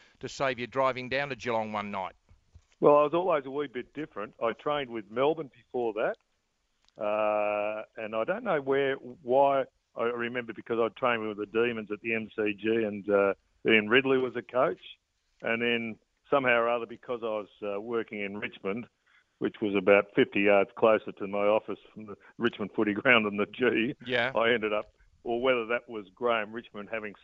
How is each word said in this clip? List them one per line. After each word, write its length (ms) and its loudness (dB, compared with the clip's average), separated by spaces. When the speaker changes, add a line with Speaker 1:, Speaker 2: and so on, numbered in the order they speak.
Speaker 1:
to 100 -12
save 300 -2
you 80 -6
driving 420 0
down 200 -2
to 80 -6
Geelong 340 -2
one 220 -6
night. 240 -8
Speaker 2:
Well, 180 8
I 60 6
was 100 -2
always 320 0
a 60 -10
wee 160 -6
bit 260 -12
different. 480 -10
I 120 0
trained 360 -6
with 180 -10
Melbourne 460 -2
before 380 -6
that. 240 -4
Uh, 800 -2
and 180 -10
I 100 0
don't 200 -4
know 160 0
where, 340 0
why, 420 4
I 80 -2
remember 480 -4
because 260 -4
I 100 2
trained 280 0
with 120 -6
the 80 -6
Demons 440 0
at 120 -6
the 120 -2
M 220 -4
C 180 0
G 140 -4
and, 240 -6
uh, 260 4
Ian 220 6
Ridley 300 4
was 180 -2
a 60 -6
coach. 380 0
And 180 -2
then 360 -2
somehow 300 4
or 80 2
other, 180 -2
because 360 -8
I 40 -4
was, 220 -4
uh, 180 -4
working 400 -6
in 180 -6
Richmond, 480 -6
which 220 -4
was 140 0
about 400 6
fifty 280 2
yards 340 6
closer 360 4
to 140 -8
my 200 -2
office 320 0
from 140 -16
the 100 -14
Richmond 360 -4
footy 200 0
ground 320 4
than 100 -4
the 100 0
G, 480 0
Speaker 1:
Yeah. 280 0
Speaker 2:
I 180 2
ended 200 0
up, 200 -4
or 180 -2
whether 240 2
that 220 -4
was 260 -12
Graham 380 -2
Richmond 400 -12
having 320 -8